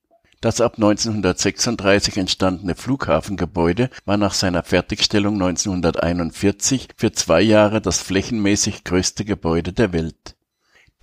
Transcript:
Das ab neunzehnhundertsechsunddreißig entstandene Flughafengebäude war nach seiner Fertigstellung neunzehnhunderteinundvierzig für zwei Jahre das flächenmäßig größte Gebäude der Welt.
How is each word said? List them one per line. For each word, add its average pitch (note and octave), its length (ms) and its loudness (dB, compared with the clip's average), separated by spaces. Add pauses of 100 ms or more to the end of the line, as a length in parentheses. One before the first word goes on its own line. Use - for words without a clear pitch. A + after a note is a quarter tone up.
(400)
Das A2+ 220 -2
ab A2+ 160 0
neunzehnhundertsechsunddreißig G#2 1400 0
entstandene F#2 600 -2
Flughafengebäude F2+ 1120 -2 (160)
war G2+ 100 0
nach G2+ 180 0
seiner F2+ 300 0
Fertigstellung G2+ 720 0
neunzehnhunderteinundvierzig F2+ 1600 -2
für A2 160 0
zwei E2 300 2
Jahre G#2+ 400 4
das F2 200 -2
flächenmäßig G2+ 840 -2
größte F#2 400 -2
Gebäude F2 480 -2
der G#2 180 0
Welt. E2 460 -6 (640)